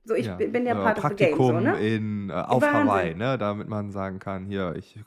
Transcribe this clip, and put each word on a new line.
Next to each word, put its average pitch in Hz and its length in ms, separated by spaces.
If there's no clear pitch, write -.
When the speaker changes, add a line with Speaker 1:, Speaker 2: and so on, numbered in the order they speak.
Speaker 1:
So, 220 100
ich 113 120
Speaker 2:
Ja. 92 100
Speaker 1:
bin, - 160
bin 240 140
ja 240 80
Speaker 2:
Oder 208 100
Speaker 1:
part 214 140
of 202 100
the 208 60
game, 160 280
so, - 0
Speaker 2:
Praktikum 127 200
Speaker 1:
ne? 311 160
Speaker 2:
in, 107 520
äh, 73 40
auf 117 280
Speaker 1:
Wahnsinn. 294 240
Speaker 2:
Hawaii, 90 280
ne? 120 240
Damit 104 300
man 104 220
sagen 98 280
kann, 95 280
„Hier, 98 300
ich, - 300